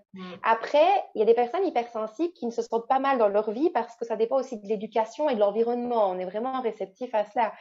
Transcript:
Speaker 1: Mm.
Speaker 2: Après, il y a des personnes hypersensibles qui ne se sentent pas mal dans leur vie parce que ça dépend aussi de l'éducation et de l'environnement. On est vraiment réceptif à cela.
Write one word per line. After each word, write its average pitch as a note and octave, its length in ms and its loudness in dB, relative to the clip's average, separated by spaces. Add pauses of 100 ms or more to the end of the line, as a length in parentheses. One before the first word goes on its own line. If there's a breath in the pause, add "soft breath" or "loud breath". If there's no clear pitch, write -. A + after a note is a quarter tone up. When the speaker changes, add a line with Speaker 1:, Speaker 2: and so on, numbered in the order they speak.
(140)
Speaker 1:
Mm. F#3 180 -14 (100)
Speaker 2:
Après, C#4+ 460 4 (260)
il D#4 60 -4
y - 20 4
a - 40 4
des A#3 80 8
personnes A#3+ 320 0
hypersensibles A#3 680 -4
qui - 140 -10
ne A3+ 40 -2
se A#3 120 -4
sentent A3+ 260 -4
pas C4 100 2
mal C4+ 200 2
dans G#3+ 100 4
leur G#3 220 0
vie C#4+ 200 0
parce A3+ 260 -4
que - 100 -8
ça A3 100 -4
dépend A#3 200 0
aussi B3+ 220 -4
de G3+ 80 -16
l'éducation A3 600 -2
et C4 60 2
de G#3 60 -2
l'environnement. A3+ 680 2
On F#3 80 -4
est F#3 60 -4
vraiment A#3 380 -4
réceptif A3+ 520 -6
à G#3 120 2
cela. A3 340 -2